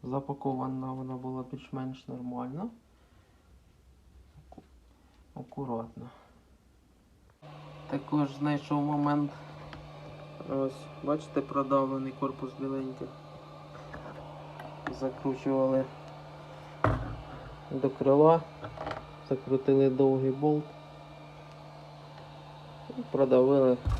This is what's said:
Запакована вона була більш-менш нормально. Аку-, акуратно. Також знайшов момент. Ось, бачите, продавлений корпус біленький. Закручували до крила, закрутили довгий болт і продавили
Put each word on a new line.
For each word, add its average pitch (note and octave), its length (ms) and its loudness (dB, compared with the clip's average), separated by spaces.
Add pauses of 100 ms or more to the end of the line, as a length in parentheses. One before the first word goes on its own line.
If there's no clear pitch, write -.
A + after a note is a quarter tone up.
Запакована C3 880 -4
вона C3 240 -8
була C3 360 -8
більш-менш C3 560 -8
нормально. B2+ 640 -6 (1700)
Аку-, - 240 -20 (720)
акуратно. B2 760 -8 (1800)
Також D3+ 460 2
знайшов D3 460 0
момент. D3 480 2 (1200)
Ось, C3+ 260 0 (260)
бачите, D3 380 0
продавлений C3+ 800 2
корпус C3 400 -4
біленький. C3+ 480 -4 (1900)
Закручували C3 840 2 (1900)
до C3+ 200 2
крила, D3 500 8 (880)
закрутили C3+ 640 4
довгий C3+ 400 4
болт D3+ 340 2 (2250)
і B3 120 -4
продавили C3 680 8 (240)